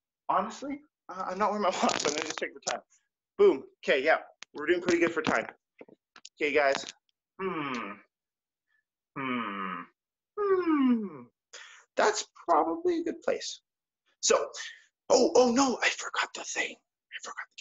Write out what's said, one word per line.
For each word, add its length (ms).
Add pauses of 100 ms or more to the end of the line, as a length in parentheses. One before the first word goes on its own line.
(300)
honestly, 540 (260)
uh, 180
I'm 120
not 100
wearing 140
my 60
watch, 300
so 100
I'm 60
gonna 100
just 140
check 140
the 60 (120)
time. 100 (560)
Boom. 260 (200)
Okay, 200
yeah. 180 (320)
We're 140
doing 140
pretty 180
good 120
for 100
time. 260 (920)
Okay, 120
guys. 340 (540)
Hmm. 540 (1200)
Hmm. 640 (580)
Hmm. 800 (760)
That's 300 (220)
probably 520
a 40
good 180
place. 400 (600)
So, 260 (640)
oh, 260
oh 160
no, 320
I 60
forgot 460
the 80
thing. 320
I 480
forgot. 220 (160)